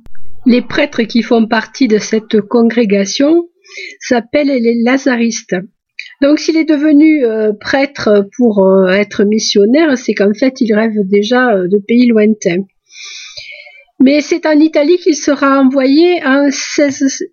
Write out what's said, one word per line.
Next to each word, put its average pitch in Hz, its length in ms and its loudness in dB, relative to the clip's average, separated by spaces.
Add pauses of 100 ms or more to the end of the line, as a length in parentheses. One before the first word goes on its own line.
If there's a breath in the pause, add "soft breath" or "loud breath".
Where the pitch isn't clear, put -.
(460)
Les 240 160 2
prêtres 285 400 -4
qui 226 180 -2
font 226 260 0
partie 226 400 -2
de 208 120 2
cette 214 420 -2
congrégation 233 1080 0 (500 loud breath)
s'appellent 254 460 -2
les 233 360 0
Lazaristes. 233 720 -2 (680 loud breath)
Donc 294 160 2
s'il 320 180 -2
est 320 80 0
devenu, 302 640 2
euh, 220 340 -2
prêtre 220 640 0 (120)
pour, 208 260 2
euh, 190 240 4
être 202 360 0
missionnaire, 220 760 2
c'est 214 160 -4
qu'en 214 180 0
fait 262 300 -2
il 214 120 0
rêve 214 300 0
déjà, 214 500 0
euh, 180 140 -2
de 202 180 0
pays 240 200 2
lointains. 214 560 0 (1400 loud breath)
Mais 285 200 2
c'est 330 240 -4
en 311 120 2
Italie 311 380 2
qu'il 339 180 -2
sera 277 460 0
envoyé 285 640 2
en 285 260 2
seize, 277 720 -2 (100)